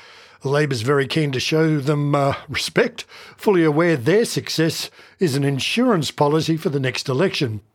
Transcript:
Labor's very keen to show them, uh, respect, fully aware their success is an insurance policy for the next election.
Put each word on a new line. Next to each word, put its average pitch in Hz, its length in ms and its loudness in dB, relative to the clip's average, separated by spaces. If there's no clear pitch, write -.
Labor's 139 380 0
very 139 240 2
keen 143 280 -2
to 127 60 -2
show 156 400 2
them, 143 360 0
uh, 143 180 2
respect, - 560 -2
fully 180 300 2
aware 160 320 2
their 160 260 2
success - 680 -4
is 151 160 2
an 139 80 0
insurance 151 680 0
policy 151 440 0
for 156 140 -2
the 143 100 -2
next 131 300 -4
election. 131 520 -2